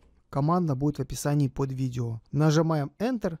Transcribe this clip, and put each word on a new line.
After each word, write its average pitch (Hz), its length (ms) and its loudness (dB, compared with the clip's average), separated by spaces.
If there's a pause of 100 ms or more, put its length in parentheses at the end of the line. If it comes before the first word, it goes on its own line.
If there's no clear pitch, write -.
(300)
Команда 156 460 0
будет 147 220 -2
в 147 40 -2
описании 143 460 0
под 135 240 -4
видео. 123 480 -4 (140)
Нажимаем 156 680 2
Enter, 208 420 -2